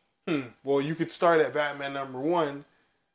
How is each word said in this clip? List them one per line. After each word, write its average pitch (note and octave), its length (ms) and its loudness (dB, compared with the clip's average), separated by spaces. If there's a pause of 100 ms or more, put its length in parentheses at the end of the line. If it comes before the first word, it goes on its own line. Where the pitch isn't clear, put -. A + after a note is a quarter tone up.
(280)
hmm, D3+ 140 0 (240)
well, C#3 160 2
you D#3 140 -2
could E3 180 -4
start E3+ 280 4
at C3 120 0
Batman C#3+ 400 -2
number C3+ 260 -8
one, D3 460 0 (500)